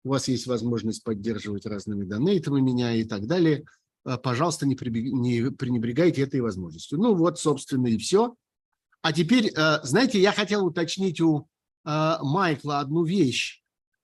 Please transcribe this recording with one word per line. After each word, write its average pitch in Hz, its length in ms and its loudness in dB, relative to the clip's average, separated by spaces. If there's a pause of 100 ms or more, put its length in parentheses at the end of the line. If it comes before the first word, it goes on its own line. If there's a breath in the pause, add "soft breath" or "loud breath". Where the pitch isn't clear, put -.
У 131 60 -6
вас 135 180 -2
есть 120 180 -2
возможность 113 580 -4
поддерживать 104 640 -6
разными 101 380 -6
донейтами 143 560 0
меня 123 340 2
и 113 100 0
так 110 220 -6
далее. 160 380 2 (400 soft breath)
А, 127 120 -4
пожалуйста, 143 500 0
не 135 100 2
прибег-, 117 360 -4
не 123 380 0
пренебрегайте 123 720 0
этой 135 180 -2
возможностью. 95 580 -6
Ну 220 160 4
вот, 165 240 2
собственно, 131 500 0
и 110 100 2
все. 214 360 2 (680)
А 160 100 2
теперь, 180 420 2
э, 156 280 4
знаете, 214 380 2
я 202 120 6
хотел 202 320 0
уточнить 175 560 -2
у, 160 260 2 (380)
э, 156 380 0
Майкла 147 580 0
одну 151 240 0
вещь. 160 580 0 (420)